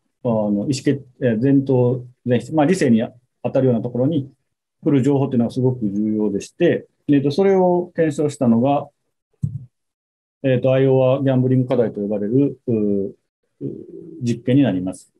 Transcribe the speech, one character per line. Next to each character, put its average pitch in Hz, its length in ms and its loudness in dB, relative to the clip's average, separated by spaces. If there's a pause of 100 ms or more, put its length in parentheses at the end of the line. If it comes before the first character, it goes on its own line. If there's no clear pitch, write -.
(240)
あ 127 40 -2
の、 110 220 0
意 104 120 0
思 - 60 -6
決-、 135 360 -2 (160)
え 123 120 0
ー、 110 100 -2
前 139 200 4
頭 123 440 0 (180)
前 120 160 0
室、 - 140 -10
ま 156 80 2
あ、 - 40 2
理 185 100 2
性 143 140 2
に 113 120 4 (400)
当 120 80 -6
た 139 100 0
る 131 60 2
よ 127 60 4
う - 20 2
な 110 80 -2
と - 80 -6
こ 117 80 -6
ろ 127 80 0
に 147 240 -2 (540)
来 160 60 0
る 139 120 2
情 139 160 2
報 135 80 0
っ - 20 -2
て - 60 -6
い - 20 0
う - 40 0
の 117 60 0
は 104 40 -4
す 131 100 -6
ご 127 140 0
く 123 100 -12
重 107 300 -2
要 104 180 -2
で 98 80 -4
し - 120 -16
て、 165 340 0 (220)
え 143 100 4
っ 135 40 -2
と、 139 100 0
そ 196 100 0
れ 196 140 4
を 175 400 0
検 160 180 0
証 151 160 -2
し - 60 -12
た 135 100 -2
の 117 140 4
が、 143 280 -2 (1600)
え 131 120 2
っ 120 40 -2
と、 131 120 2
ア 131 60 2
イ 135 80 4
オ 131 120 4
ワ 131 220 2
ギ 135 100 0
ャ 131 40 2
ン 127 80 2
ブ 127 60 0
リ 127 80 2
ン 131 60 2
グ 123 60 -4
課 131 80 0
題 110 160 0
と 104 80 -8
呼 101 60 -4
ば 101 140 -4
れ 104 80 -6
る、 131 400 0
う、 104 400 0
う、 - 60 -16 (1080)
実 117 240 -4
験 127 100 2
に 143 60 6
な 117 80 2
り 92 100 -2
ま 92 140 -6
す。 - 260 -20